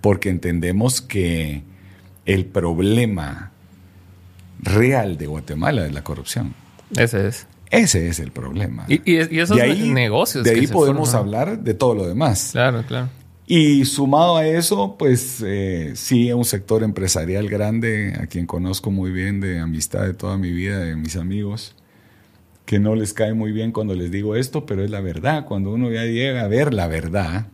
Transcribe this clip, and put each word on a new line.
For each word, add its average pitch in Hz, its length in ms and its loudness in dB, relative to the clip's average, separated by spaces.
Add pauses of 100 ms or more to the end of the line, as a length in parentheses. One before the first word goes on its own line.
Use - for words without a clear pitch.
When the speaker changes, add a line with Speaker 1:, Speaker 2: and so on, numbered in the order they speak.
Speaker 1:
porque 101 260 2
entendemos 90 720 0
que 82 640 -2 (640)
el 98 180 2
problema 92 1080 0 (1080)
real 107 560 2
de 73 100 -6
Guatemala 78 600 -2
es 73 80 -4
la 71 100 -8
corrupción. - 500 -6 (400)
Speaker 2:
Ese 113 340 2
es. - 180 -10 (240)
Speaker 1:
Ese 104 380 4
es 82 120 -4
el 65 120 -8
problema. 65 540 -6
Speaker 2:
Y, 147 100 2 (140)
y, 165 240 2
y 160 60 2
esos 175 160 4
Speaker 1:
De 123 60 8
ahí, 180 260 2
Speaker 2:
ne-, 139 60 2
negocios 123 500 2
Speaker 1:
de 113 60 6
ahí 113 100 4
Speaker 2:
que 143 60 4
se 131 80 -4
Speaker 1:
podemos 139 360 4
Speaker 2:
forman. 120 140 4
Speaker 1:
hablar 131 340 -2
de 120 140 -2
todo 120 220 2
lo 98 120 -2
demás. 107 460 0
Speaker 2:
Claro, 120 340 2
claro. 127 220 -6 (360)
Speaker 1:
Y 147 420 6
sumado 143 500 4
a 160 100 2
eso, 196 500 0
pues, 123 480 2
eh, 95 500 -2
sí, 120 380 2
un 120 120 2
sector 110 400 0
empresarial 95 640 -2
grande, 107 680 -2
a 95 80 -6
quien 87 200 -4
conozco 92 440 -4
muy 95 200 -2
bien, 98 300 -4
de 95 180 -4
amistad 82 480 -4
de 92 80 -2
toda 98 240 -4
mi 90 140 -2
vida, 95 260 -4
de 82 180 -4
mis 80 200 -6
amigos, 101 580 -6 (920)
que 104 120 2
no 104 160 4
les 107 180 0
cae 110 220 0
muy 110 180 -2
bien 110 200 -2
cuando 107 220 -2
les 87 180 -2
digo 104 240 -2
esto, 131 280 -4
pero 98 200 -2
es 101 60 -4
la 104 100 -6
verdad. 113 440 -2
Cuando 98 280 -4
uno 120 180 0
ya 113 140 -4
llega 120 380 -2
a 104 60 -2
ver 131 240 2
la 95 140 0
verdad 82 680 -4